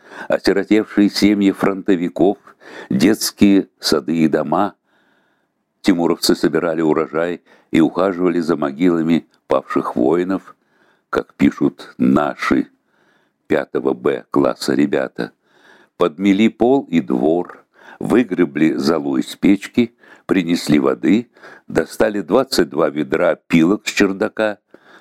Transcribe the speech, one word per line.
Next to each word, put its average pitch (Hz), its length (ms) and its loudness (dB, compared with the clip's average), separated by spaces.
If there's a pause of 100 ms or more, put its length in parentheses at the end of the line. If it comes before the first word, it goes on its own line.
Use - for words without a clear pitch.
(280)
осиротевшие 101 840 0
семьи 101 400 2
фронтовиков, 95 880 0 (540)
детские 98 800 2 (100)
сады 80 360 -2
и 80 120 2
дома. 78 480 -2 (1080)
Тимуровцы 85 540 0
собирали 82 460 -2
урожай 80 600 -2 (300)
и 82 100 2
ухаживали 87 600 0
за 80 160 -2
могилами 80 680 0 (220)
павших - 480 -2
воинов, 87 600 -2 (540)
как - 240 -8
пишут - 640 -4
наши 67 680 -2 (800)
пятого 67 480 -2
Б 62 340 -4
класса 65 460 0
ребята. 67 560 -2 (680)
Подмели 98 500 2
пол 123 400 0
и 85 140 0
двор – 76 600 -2 (360)
выгребли 82 760 0
золу 71 440 -2
из - 180 -6
печки, - 600 0 (320)
принесли 85 500 0
воды, 67 540 0 (360)
достали 104 540 -2
двадцать 90 480 0
два 76 200 0
ведра 76 420 -2
опилок 82 560 0
с - 40 -6
чердака, 101 680 -2 (420)